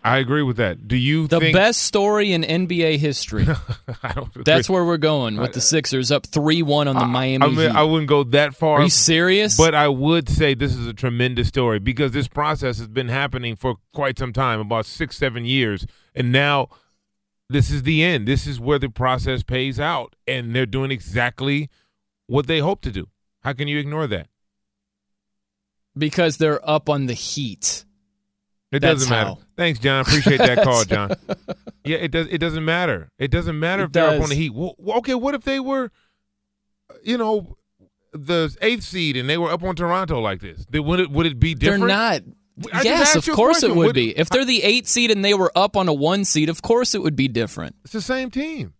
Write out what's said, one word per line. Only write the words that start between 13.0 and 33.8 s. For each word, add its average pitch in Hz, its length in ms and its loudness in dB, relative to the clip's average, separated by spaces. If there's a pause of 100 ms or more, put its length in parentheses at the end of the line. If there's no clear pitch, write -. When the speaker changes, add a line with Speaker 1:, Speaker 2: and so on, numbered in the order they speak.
Speaker 1:
happening 127 480 -4
for 123 180 -4 (180)
quite 135 240 -4
some 123 140 -6
time, 117 300 0
about 110 240 -2
six, - 320 -10
seven 120 260 -4
years. 117 420 0 (300)
And 123 160 0
now 143 380 2 (800)
this 131 200 2
is 143 140 -4
the 156 180 2
end. 160 240 2
This 135 220 0
is 139 100 -6
where 135 220 0
the 135 100 -2
process 127 540 -2
pays 131 380 -4
out, 147 340 -4 (100)
and 120 300 -6
they're 131 100 2
doing 131 260 -4
exactly 131 800 -2 (560)
what 127 220 0
they 160 120 2
hope 175 240 0
to 127 80 -6
do. 95 180 -8 (320)
How 135 100 -4
can 139 160 -6
you 147 120 -2
ignore 147 280 -6
that? 90 220 -6 (1700)
Speaker 2:
Because 151 400 0
they're 151 300 0
up 151 220 0
on 139 180 0
the 123 60 -4
Heat. - 680 -6 (880)
Speaker 1:
It 139 100 0
Speaker 2:
That's 143 200 4
Speaker 1:
doesn't 123 80 0
matter. 110 220 2
Speaker 2:
how. 85 80 -12 (180)
Speaker 1:
Thanks, 165 220 0
John. 135 220 2
Appreciate 143 360 4
that 123 260 4
call, 117 200 4
Speaker 2:
<laughs> - 20 2
Speaker 1:
John. 202 260 -2 (720)
Yeah, 156 140 -2
it 160 140 -4
does. 165 180 -2
It 175 80 -4
doesn't 160 260 -4
matter. 156 540 -2
It 135 140 -4
doesn't 170 280 -2
matter 180 220 -2